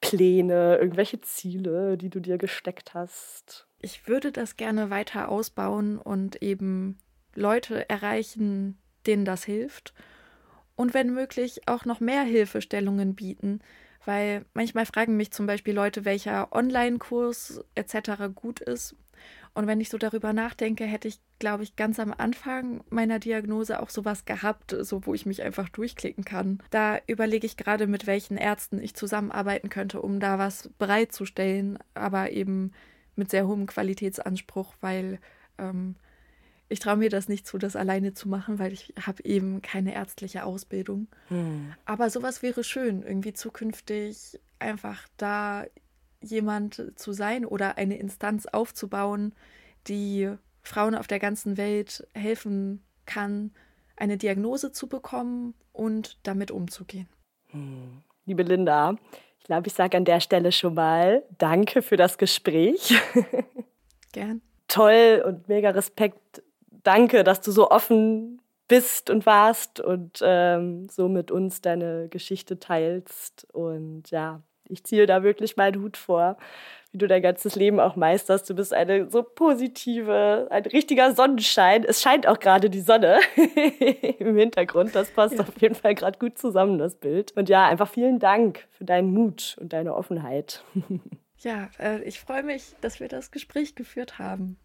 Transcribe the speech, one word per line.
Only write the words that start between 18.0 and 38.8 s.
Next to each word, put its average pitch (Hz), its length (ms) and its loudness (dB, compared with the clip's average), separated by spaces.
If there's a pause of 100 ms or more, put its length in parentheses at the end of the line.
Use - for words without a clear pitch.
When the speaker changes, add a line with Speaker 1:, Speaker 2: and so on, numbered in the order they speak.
Speaker 2:
gut 226 320 -12
ist. - 340 -10 (580)
Und 208 140 -4
wenn 214 140 0
ich 220 80 -6
so 226 100 -10
darüber 214 340 -4
nachdenke, 220 520 -4
hätte 214 240 -8
ich, 208 100 -14 (200)
glaub 208 220 -4
ich, 214 160 -12
ganz 214 220 -4
am 214 180 -6
Anfang 254 720 -8
meiner 226 280 -2
Diagnose 214 600 -6
auch 226 100 -10
sowas 208 340 -8
gehabt, - 560 -6
so 196 260 -8
wo 202 80 -4
ich - 120 -8
mich 196 160 -6
einfach 190 280 -8
durchklicken - 540 -10
kann. 190 460 -6
Da 214 360 0
überlege 220 400 -2
ich 220 100 -10
gerade, 208 300 -2
mit 202 200 -4
welchen 202 300 -4
Ärzten 208 440 -6
ich - 140 -12
zusammenarbeiten 202 760 -6
könnte, 196 320 -8
um 196 180 -4
da 196 180 -2
was 196 400 -6
bereitzustellen, 196 1000 -4 (160)
aber 196 380 -4
eben 190 400 -4 (440)
mit 196 140 -6
sehr 190 180 0
hohem 202 180 -4
Qualitätsanspruch, 190 1160 -8
weil, 190 360 -8 (400)
ähm, 185 380 -8 (720)
ich 208 120 -8
traue 208 160 0
mir 220 140 2
das 196 180 -4
nicht 202 180 -6
zu, - 120 -10
das 196 180 -6
alleine 190 360 -2
zu - 160 -12
machen, 196 300 -6
weil 190 140 -6
ich - 200 -20 (140)